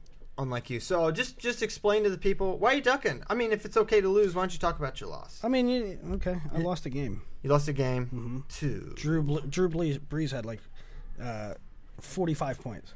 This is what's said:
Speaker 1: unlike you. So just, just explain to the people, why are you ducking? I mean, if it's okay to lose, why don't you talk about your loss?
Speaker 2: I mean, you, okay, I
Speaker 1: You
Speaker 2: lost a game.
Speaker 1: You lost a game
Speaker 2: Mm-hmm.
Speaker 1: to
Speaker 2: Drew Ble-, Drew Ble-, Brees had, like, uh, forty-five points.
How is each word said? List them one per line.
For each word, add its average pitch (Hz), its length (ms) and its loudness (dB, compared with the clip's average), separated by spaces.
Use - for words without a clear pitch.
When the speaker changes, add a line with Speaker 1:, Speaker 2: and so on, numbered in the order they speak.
Speaker 1:
unlike 127 320 -4
you. 117 100 -2
So 165 320 2
just, 247 260 -2
just 240 240 -2
explain 208 420 2
to 202 60 6
the 185 80 0
people, 196 400 2
why 226 140 6
are 277 40 4
you 285 60 0
ducking? 214 460 2
I 208 80 0
mean, 233 160 2
if 208 140 0
it's 202 100 -4
okay 214 240 6
to 190 80 4
lose, 196 260 6
why 180 100 2
don't 185 100 0
you - 60 -2
talk 170 200 2
about 139 220 -4
your 98 80 -8
loss? - 340 -12
Speaker 2:
I 226 60 0
mean, 254 180 4
you, 233 320 0
okay, 180 260 0
I - 40 2
Speaker 1:
You 165 60 4
Speaker 2:
lost 175 220 -2
a 151 40 -4
game. 120 320 -2
Speaker 1:
You 135 60 0
lost 147 180 6
a 151 60 0
game 127 320 2
Speaker 2:
Mm-hmm. 123 340 -4
Speaker 1:
to 117 360 -2
Speaker 2:
Drew 156 260 0
Ble-, 147 200 2
Drew 151 260 2
Ble-, 160 320 0
Brees 147 220 -2
had, 123 140 -4
like, 110 160 -8
uh, 107 340 -6
forty-five 156 580 -2
points. - 360 -10